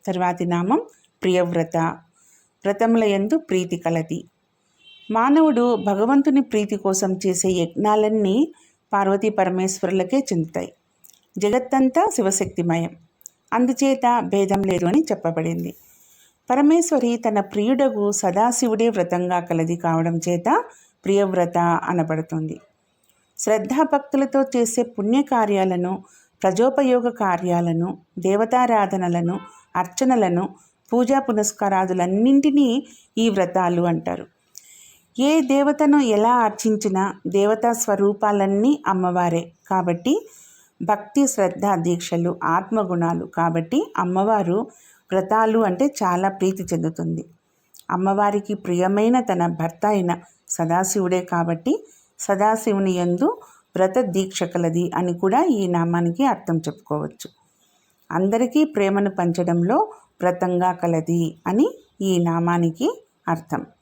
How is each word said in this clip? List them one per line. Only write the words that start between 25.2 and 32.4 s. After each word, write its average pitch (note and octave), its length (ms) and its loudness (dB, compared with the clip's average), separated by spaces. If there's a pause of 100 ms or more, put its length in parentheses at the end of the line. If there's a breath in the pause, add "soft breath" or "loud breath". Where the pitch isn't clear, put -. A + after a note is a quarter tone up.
ప్రజోపయోగ B3 640 2
కార్యాలను, F3 800 -2 (300)
దేవతారాధనలను, G3 1160 0 (400 loud breath)
అర్చనలను, F#3 680 0 (480 soft breath)
పూజా B3 260 2
పునస్కారాదులన్నింటినీ G#3+ 1500 2 (500 loud breath)